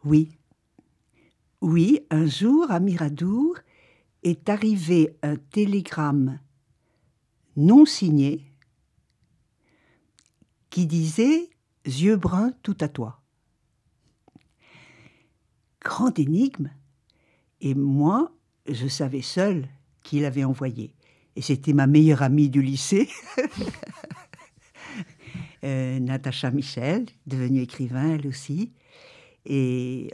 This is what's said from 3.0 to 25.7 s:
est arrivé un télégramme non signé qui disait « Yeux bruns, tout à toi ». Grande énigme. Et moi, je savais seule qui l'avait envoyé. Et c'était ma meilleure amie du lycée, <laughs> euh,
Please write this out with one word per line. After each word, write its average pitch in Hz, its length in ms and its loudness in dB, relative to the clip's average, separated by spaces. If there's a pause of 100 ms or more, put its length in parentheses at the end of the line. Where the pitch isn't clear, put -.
est 175 280 -2
arrivé 180 760 0
un 147 120 -4
télégramme 147 1040 -2 (1160)
non 214 280 8
signé 151 600 0 (2250)
qui 175 160 -2
disait « 220 640 0 (360)
Yeux 160 300 0
bruns, 185 380 -2 (100)
tout 202 160 -6
à 156 80 -2
toi ». 123 340 -10 (2500)
Grande - 360 -2
énigme. 160 500 -2 (920)
Et 139 140 -2
moi, 147 560 0 (360)
je 131 200 -6
savais 139 340 -6
seule 180 460 -2 (360)
qui 143 160 -4
l'avait 139 240 -2
envoyé. 123 500 -6 (420)
Et 135 60 -10
c'était 139 320 -2
ma 139 140 4
meilleure 151 340 8
amie 143 280 4
du 135 120 2
lycée, 139 480 0 (280)
<laughs> 277 100 -2 (2250)
euh, 131 360 -4